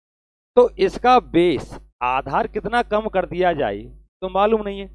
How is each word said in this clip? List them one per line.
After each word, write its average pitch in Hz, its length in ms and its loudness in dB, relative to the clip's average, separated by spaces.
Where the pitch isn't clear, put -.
तो 247 120 6
इसका 240 420 2
base 165 580 0
आधार 139 440 -2
कितना 214 360 -4
कम 214 240 -4
कर 185 200 -2
दिया 175 260 0
जाए 107 280 -2
तो 185 80 -8
मालूम 214 320 2
नहीं 202 180 -8
है। 196 140 -12